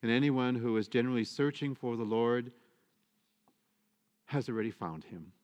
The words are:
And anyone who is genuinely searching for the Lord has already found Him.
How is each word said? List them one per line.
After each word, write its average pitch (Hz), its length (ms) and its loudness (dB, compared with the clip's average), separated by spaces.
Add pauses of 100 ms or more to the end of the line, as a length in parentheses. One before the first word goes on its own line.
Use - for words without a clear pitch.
And 117 80 2
anyone 127 440 4
who 117 220 0
is 107 100 0
genuinely 123 360 2
searching 143 500 -2
for 120 220 -4
the 117 80 -2
Lord 117 480 0 (1700)
has 139 240 -2
already 110 220 -2
found 80 340 -8
Him. 87 260 -14 (120)